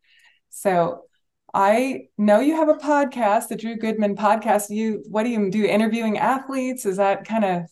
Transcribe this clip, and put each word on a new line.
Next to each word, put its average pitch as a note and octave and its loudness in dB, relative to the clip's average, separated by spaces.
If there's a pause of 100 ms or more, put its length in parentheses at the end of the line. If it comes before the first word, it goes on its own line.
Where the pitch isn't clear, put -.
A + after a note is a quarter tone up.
(500)
So F3 -2 (520)
I A3+ 2 (100)
know G#3 6
you D4 2
have D#4+ 2
a D4+ 6
podcast, B3+ 0
the A#3 -8
Drew A3+ -8
Goodman A3 -2
Podcast. G#3 0
You, G#3+ -4
what G#3+ -2
do B3 -2
you G#3 0
do? G#3 0
Interviewing A3 0
athletes? C4 -2
Is F#3+ -2
that G3 0
kind G#3+ -2
of F3 -2